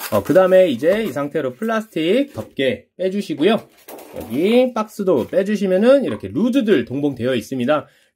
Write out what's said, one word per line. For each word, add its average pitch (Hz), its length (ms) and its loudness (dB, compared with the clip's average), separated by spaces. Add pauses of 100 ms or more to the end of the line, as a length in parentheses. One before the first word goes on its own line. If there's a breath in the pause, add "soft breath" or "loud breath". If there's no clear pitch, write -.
(120)
어, 104 100 0
그 147 120 0
다음에 185 340 6
이제 156 340 0
이 196 80 -4
상태로 139 440 -4
플라스틱 220 800 -2
덮개 - 520 -4 (120)
빼주시고요. 185 640 -2 (600)
여기 208 520 0
박스도 190 540 -2
빼주시면은 202 760 2
이렇게 107 240 -6
루즈들 208 560 0
동봉되어 131 500 -4
있습니다. 127 540 -2 (280 soft breath)